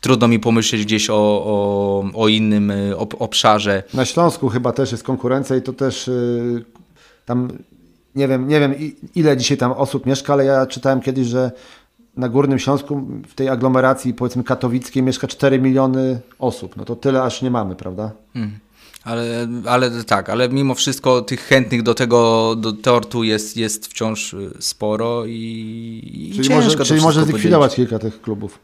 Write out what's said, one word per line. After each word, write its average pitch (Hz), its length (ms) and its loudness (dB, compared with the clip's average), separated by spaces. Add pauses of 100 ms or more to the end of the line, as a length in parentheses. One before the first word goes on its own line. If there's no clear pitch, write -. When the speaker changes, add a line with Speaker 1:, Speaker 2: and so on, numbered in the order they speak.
Speaker 1:
trudno 120 280 4
mi 117 120 4
pomyśleć 113 440 2
gdzieś 107 260 0
o, 110 40 0
o, 101 880 2 (100)
o 110 140 2
innym, 107 420 4
e, 101 260 -2
ob-, 107 220 -6
obszarze. 104 640 2 (120)
Speaker 2:
Na 127 100 2
Śląsku 165 440 0
chyba 120 240 -2
też 131 200 -2
jest 117 120 -8
konkurencja 131 520 -2
i 131 60 0
to 131 100 -8
też, 127 360 -4
y, 120 560 -2 (640)
tam 123 220 -2 (640)
nie 139 140 0
wiem, 131 200 0
nie 151 120 4
wiem, 139 180 2
i-, 151 180 -10 (180)
ile 151 220 4
dzisiaj 127 220 0
tam 123 140 0
osób 131 340 -2
mieszka, 135 260 0
ale 139 120 4
ja 135 220 4
czytałem 131 340 -2
kiedyś, 131 260 -2
że 123 240 0 (680)
na 123 120 -2
Górnym 135 300 2
Śląsku, 139 500 -2 (200)
w - 60 -20
tej 135 140 -2
aglomeracji, 131 680 2
powiedzmy, 123 300 -2
katowickiej 127 580 -2
mieszka 131 240 -2
cztery 135 320 2
miliony 131 600 2 (180)
osób. 113 380 -6
No 104 80 -10
to 117 120 -8
tyle 131 260 0
aż 127 200 -4
nie 127 80 0
mamy, 104 260 -2
prawda? 98 340 -8 (240)
Speaker 1:
Mhm. 107 240 -6 (460)
Ale, 117 440 -4 (180)
ale 120 380 0
tak, 98 260 0
ale 120 180 2
mimo 135 260 0
wszystko 131 480 0
tych 120 180 -6
chętnych 123 420 2
do 113 120 2
tego, 113 640 4
do 110 160 -4
tortu 117 520 0
jest, 107 320 -2
jest 110 300 -4
wciąż, - 480 -6
y, 98 160 -10 (100)
sporo 113 680 -4
i, 117 60 -8 (800)
i - 200 -12
Speaker 2:
Czyli 131 160 0
Speaker 1:
ciężko 151 160 6
Speaker 2:
może, 151 120 4
Speaker 1:
to 143 80 0
Speaker 2:
czyli 156 160 4
może 156 200 4
Speaker 1:
wszystko 156 180 2
Speaker 2:
zlikwidować 160 340 6
Speaker 1:
podzielić. 123 180 0
Speaker 2:
kilka 110 140 -4
tych 107 180 -8
klubów. 104 420 -8